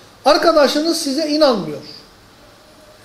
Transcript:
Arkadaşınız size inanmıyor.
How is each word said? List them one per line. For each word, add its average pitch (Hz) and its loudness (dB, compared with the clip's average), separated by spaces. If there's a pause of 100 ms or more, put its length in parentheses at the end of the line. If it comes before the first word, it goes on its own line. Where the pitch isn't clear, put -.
(260)
Arkadaşınız 311 2
size 285 -4
inanmıyor. 220 0 (1200)